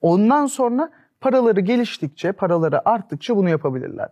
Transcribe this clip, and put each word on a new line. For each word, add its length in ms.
Ondan 460
sonra 440
paraları 400
geliştikçe, 720
paraları 560
arttıkça 480
bunu 120
yapabilirler. 640